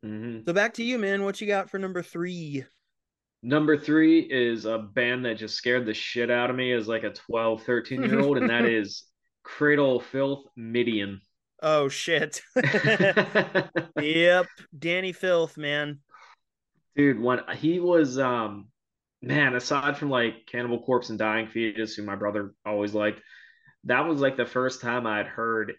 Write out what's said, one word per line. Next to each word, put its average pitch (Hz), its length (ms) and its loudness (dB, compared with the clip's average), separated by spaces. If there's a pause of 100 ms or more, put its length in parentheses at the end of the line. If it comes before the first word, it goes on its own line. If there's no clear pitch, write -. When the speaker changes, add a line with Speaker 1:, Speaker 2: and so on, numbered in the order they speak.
Speaker 1:
Mm-hmm. 110 420 -10
Speaker 2:
So 170 60 -2
back 214 220 0
to 233 80 -6
you, 247 140 -2
man. 196 280 -2
What 196 160 -6
you 214 60 -6
got 196 220 -2
for 196 80 -10
number 190 240 -6
three? 170 640 -8 (800)
Speaker 1:
Number 151 340 2
three 160 440 6
is 120 440 0
a 110 120 -2
band 120 480 -2
that 113 120 -2
just 107 180 -8
scared 123 300 0
the 107 80 -2
shit 120 380 -2
out 120 180 2
of 127 60 -2
me 127 160 -2
as, 113 160 0
like, 113 160 -2
a 104 80 -4
twelve, 113 520 -2
thirteen-year-old, 131 760 0
and 123 120 2
that 120 160 2
Speaker 2:
<laughs> 117 40 4
Speaker 1:
is 107 340 -2 (400)
Cradle 147 540 2
of 123 80 -4
Filth, 139 400 -4 (100)
Midian. 113 640 -2 (420)
Speaker 2:
Oh, 151 280 2
shit. 151 580 -2
<laughs> - 80 -20
Speaker 1:
<laughs> 196 1120 2 (300)
Speaker 2:
Yep. 170 460 4 (320)
Danny 175 340 -2
Filth, 170 460 0
man. 147 420 -4 (960)
Speaker 1:
Dude, 139 260 4
when 123 180 2 (180)
he 165 220 0
was, 165 380 4
um, 113 500 -2 (540)
man, 131 340 2
aside 143 420 0
from, 147 120 -4
like, 117 380 0
Cannibal 120 360 -4
Corpse 123 260 0
and 110 100 -8
Dying 110 280 0
Fetus, 110 480 -4
who 104 80 -10
my 101 120 -6
brother 101 380 -4 (120)
always 104 280 -2
liked, 107 280 -2 (640)
that 127 220 2
was, 151 140 0
like, 135 160 2
the 120 80 0
first 127 360 -2
time 120 240 -2
I'd 104 220 -2
heard 110 520 -2